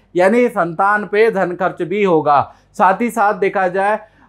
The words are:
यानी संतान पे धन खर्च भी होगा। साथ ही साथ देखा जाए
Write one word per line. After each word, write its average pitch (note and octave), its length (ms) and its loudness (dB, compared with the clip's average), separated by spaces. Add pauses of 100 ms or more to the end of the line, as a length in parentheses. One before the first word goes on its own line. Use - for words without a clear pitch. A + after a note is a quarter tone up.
(160)
यानी G#3+ 320 2
संतान G3 560 -2
पे G#3 260 2
धन F#3 220 -2
खर्च F3 300 -4
भी G3 220 -2
होगा। D3 500 2 (200)
साथ F#3+ 260 2
ही A#3+ 100 -2
साथ G#3+ 240 0
देखा F#3+ 340 -2
जाए G3 300 -2 (300)